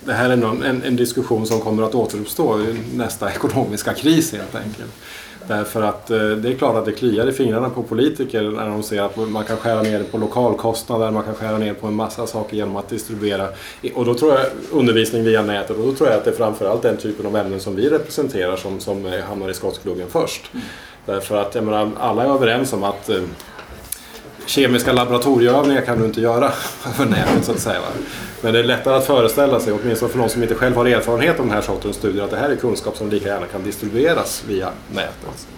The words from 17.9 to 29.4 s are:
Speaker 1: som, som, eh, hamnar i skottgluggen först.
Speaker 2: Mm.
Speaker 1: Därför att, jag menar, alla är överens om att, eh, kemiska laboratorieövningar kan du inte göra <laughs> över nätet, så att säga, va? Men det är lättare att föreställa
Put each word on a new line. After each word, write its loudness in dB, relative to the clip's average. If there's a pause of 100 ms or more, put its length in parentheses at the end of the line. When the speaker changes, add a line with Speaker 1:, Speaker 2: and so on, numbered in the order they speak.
Speaker 1:
som, -6
som, -4
eh, -4
hamnar -6
i -4
skottgluggen -6
först. -4
Speaker 2:
Mm. -8 (400)
Speaker 1:
Därför -2
att, -2
jag -2
menar, 0
alla 0
är 2
överens 2
om -4
att, -4
eh, 0 (1200)
kemiska 4
laboratorieövningar 4
kan 0
du 4
inte 0
göra 4 (200)
<laughs> -12 (140)
över 4
nätet, 2
så -2
att 0
säga, 0
va? -4 (540)
Men 2
det 6
är 4
lättare 2
att 2
föreställa 4